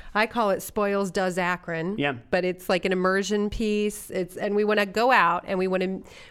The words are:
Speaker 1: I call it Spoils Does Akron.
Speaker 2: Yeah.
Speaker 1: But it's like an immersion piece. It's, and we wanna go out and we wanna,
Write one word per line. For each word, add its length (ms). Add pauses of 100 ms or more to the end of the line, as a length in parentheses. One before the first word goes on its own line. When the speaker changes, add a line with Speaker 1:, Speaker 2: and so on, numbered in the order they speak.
(140)
Speaker 1:
I 120
call 240
it 120
Spoils 480
Does 280
Akron. 600
Speaker 2:
Yeah. 140 (180)
Speaker 1:
But 140
it's 240
like 160
an 80
immersion 560
piece. 640
It's, 260
and 180
we 100
wanna 200
go 260
out 360
and 120
we 80
wanna, 340 (300)